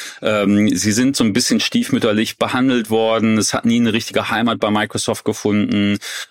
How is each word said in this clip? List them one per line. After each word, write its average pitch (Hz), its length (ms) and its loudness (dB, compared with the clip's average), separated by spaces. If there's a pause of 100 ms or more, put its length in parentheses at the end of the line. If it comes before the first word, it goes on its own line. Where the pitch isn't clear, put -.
(220)
Ähm, 104 520 2
sie 98 180 0
sind 127 240 0
so 123 80 2
ein 107 100 2
bisschen 120 260 0
stiefmütterlich 117 800 0
behandelt 123 520 0
worden. 113 460 2
Es 104 160 0
hat - 140 -2
nie 117 140 4
eine 117 120 2
richtige 104 380 -2
Heimat 113 300 -2
bei 107 100 2
Microsoft 107 540 -2
gefunden. 104 760 0 (320)